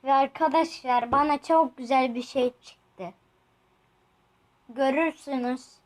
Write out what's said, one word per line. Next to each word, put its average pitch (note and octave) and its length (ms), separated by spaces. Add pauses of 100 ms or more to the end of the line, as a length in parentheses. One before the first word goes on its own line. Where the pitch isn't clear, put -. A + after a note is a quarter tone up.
Ve C4+ 80
arkadaşlar, C4+ 1000
bana C#4+ 300
çok D#4+ 340
güzel C4 380
bir B3 80
şey B3 300 (100)
çıktı. - 500 (1600)
Görürsünüz. C4+ 1160